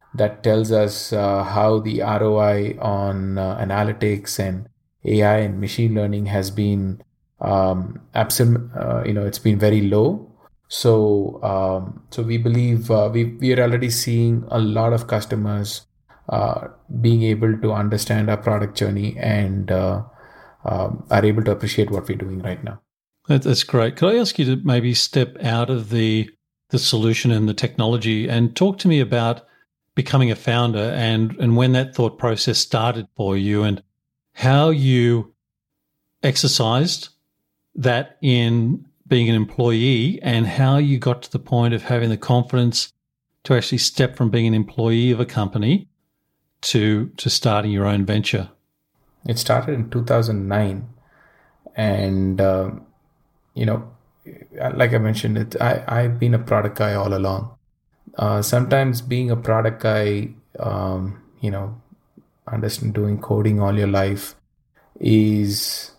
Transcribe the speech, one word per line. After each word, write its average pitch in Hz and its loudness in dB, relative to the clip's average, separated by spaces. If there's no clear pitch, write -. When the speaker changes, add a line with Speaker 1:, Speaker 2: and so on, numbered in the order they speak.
Speaker 1:
that 104 -2
tells 110 2
us, 104 0
uh, 101 0
how 107 2
the 110 -4
R 107 0
O 107 2
I 104 0
on, 98 -2
uh, 95 -4
analytics 104 -2
and 95 -6
A 104 2
I 104 4
and 101 -4
machine 110 0
learning 104 -2
has 98 -2
been, 101 -2
um, 95 0
absent, 117 2
uh, 117 -2
you 107 -2
know, 101 -2
it's 98 -6
been 104 2
very 107 4
low. 107 2
So, 107 2
um, 95 -2
so 120 -6
we 113 -2
believe, 117 2
uh, 107 4
we, 117 2
we 127 0
are 123 4
already 120 0
seeing 117 0
a 117 -2
lot 110 2
of 117 -2
customers, 104 -4
uh, - -2
being 117 4
able 110 2
to 107 0
understand 104 0
our 104 0
product 104 -2
journey 101 -2
and, 98 0
uh, 95 0
um, - -4
are 101 4
able 107 2
to 110 0
appreciate 104 -2
what 98 -6
we're 98 -4
doing 95 -8
right 92 -8
now. 104 -12
Speaker 2:
That, 135 4
that's 135 2
great. 117 0
Could 190 2
I 240 4
ask - -2
you 151 2
to 131 0
maybe 123 2
step - 0
out 117 0
of 110 -4
the, 110 0
the 131 0
solution 113 2
and 107 2
the 107 -2
technology 113 -2
and 117 0
talk 190 0
to 185 0
me 151 4
about 117 0
becoming 131 2
a 107 0
founder 117 0
and, 113 0
and 117 4
when 127 4
that 131 0
thought 117 0
process 113 0
started 113 -2
for 98 -2
you 104 0
and 101 -2
how 143 4
you 123 2
exercised 135 0
that 127 -2
in 120 2
being 120 2
an 113 4
employee 117 0
and 117 0
how 135 2
you 143 2
got 123 -2
to - -20
the 135 -2
point 120 0
of 104 -4
having 117 -2
the 107 -2
confidence 120 0
to 135 2
actually 127 0
step - -2
from 117 0
being 113 2
an 110 2
employee 117 0
of 113 0
a 120 -2
company 110 0
to, 107 0
to - -4
starting 104 0
your 101 0
own 101 2
venture? 104 -2
Speaker 1:
It 117 -4
started 120 0
in 117 -4
two 123 -2
thousand 113 0
nine. 101 -2
And, 95 0
uh, 95 2
you 113 -2
know, 113 -4
like 123 2
I 113 2
mentioned, 110 -2
it, 110 -4
I, 120 0
I've 120 0
been 120 2
a 113 4
product 104 -2
guy 104 0
all 98 -2
along. 98 -4
Uh, 104 0
sometimes 127 0
being 127 -2
a 113 0
product 113 0
guy, 107 0
um, 95 -4
you 104 -4
know, 98 -8
understand 110 -4
doing 104 -2
coding 104 0
all 101 0
your 101 0
life 98 -2
is, 107 0